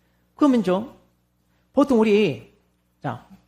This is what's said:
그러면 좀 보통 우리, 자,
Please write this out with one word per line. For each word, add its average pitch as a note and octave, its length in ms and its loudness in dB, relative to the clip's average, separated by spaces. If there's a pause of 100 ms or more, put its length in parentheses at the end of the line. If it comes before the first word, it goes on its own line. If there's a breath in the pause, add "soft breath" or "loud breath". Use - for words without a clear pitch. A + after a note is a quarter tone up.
(360)
그러면 B3+ 260 2
좀 F#3 320 -4 (760)
보통 C4+ 280 2
우리, G3+ 520 -2 (500)
자, A#2+ 240 -10 (220)